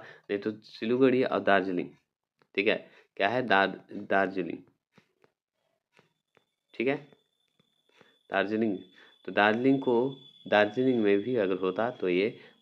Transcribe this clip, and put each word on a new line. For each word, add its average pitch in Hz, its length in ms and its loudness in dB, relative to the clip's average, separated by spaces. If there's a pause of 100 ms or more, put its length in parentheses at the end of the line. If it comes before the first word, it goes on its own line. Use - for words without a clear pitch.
(300)
नहीं 101 100 -2
तो 110 120 -4
सिलीगुड़ी 127 720 0
और - 180 -2
दार्जिलिंग, 95 480 0 (680)
ठीक 101 120 0
है, - 180 0 (320)
क्या 98 120 0
है 123 180 -2
दार-, 98 300 2 (140)
दार्जिलिंग, 98 680 -4 (2250)
ठीक 113 140 -4
है। 143 300 -6 (1120)
दार्जिलिंग, 101 480 -2 (500)
तो 95 40 -10
दार्जिलिंग 113 480 2
को, 131 360 0 (320)
दार्जिलिंग 107 560 2
में 101 160 4
भी 120 160 -4
अगर 98 200 0
होता 95 360 -2
तो 95 180 -4
ये 95 280 0 (240)